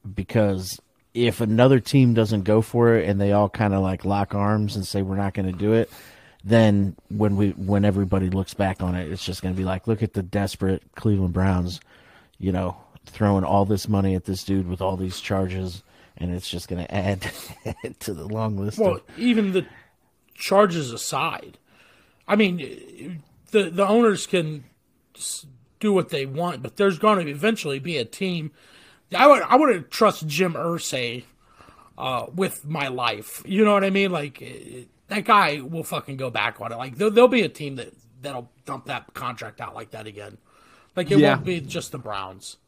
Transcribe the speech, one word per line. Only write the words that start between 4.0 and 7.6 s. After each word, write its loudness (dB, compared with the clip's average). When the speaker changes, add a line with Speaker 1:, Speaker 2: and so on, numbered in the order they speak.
Speaker 1:
lock -2
arms 0
and -4
say, -4
"We're -4
not -2
gonna -2
do 0
it," 2
then 4
when 0
we, 2
when 0